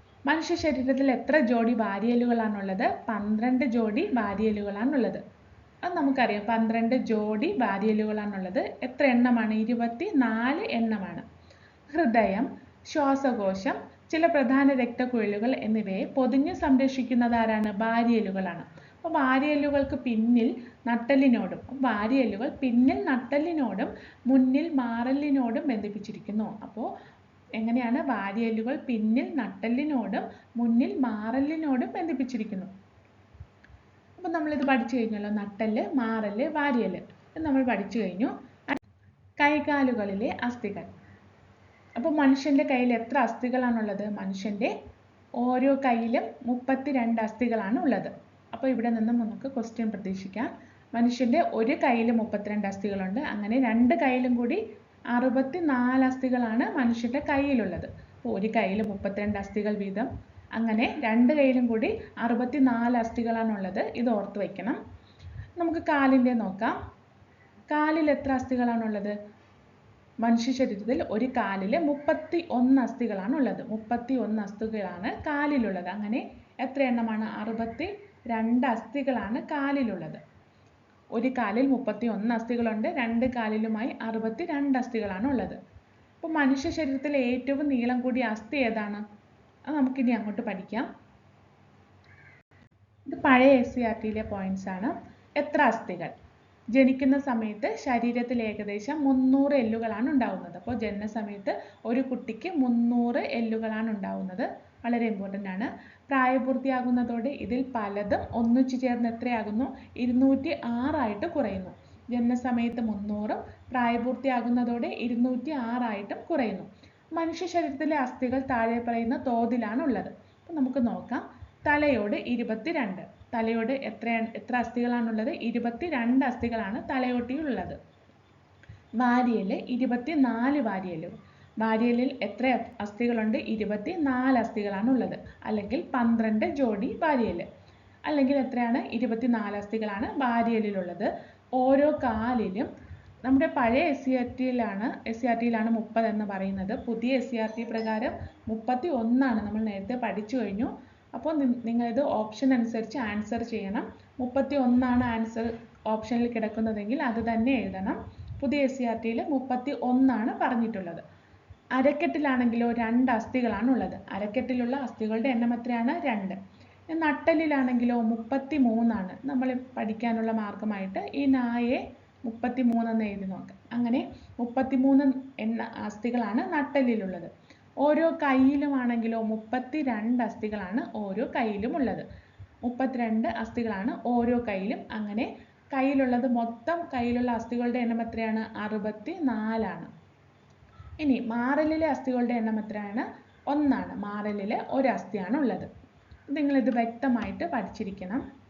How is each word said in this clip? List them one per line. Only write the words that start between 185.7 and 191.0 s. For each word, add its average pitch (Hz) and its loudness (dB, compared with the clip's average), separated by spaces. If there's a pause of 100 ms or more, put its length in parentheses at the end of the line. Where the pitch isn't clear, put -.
കയ്യിലുള്ളത്, 262 2
മൊത്തം 233 -2 (160)
കയ്യിലുള്ള 240 0
അസ്ഥികളുടെ 240 -2
എണ്ണം 233 -2
എത്രയാണ്? 220 -4
അറുപത്തിനാലാണ്. 214 -4 (1080)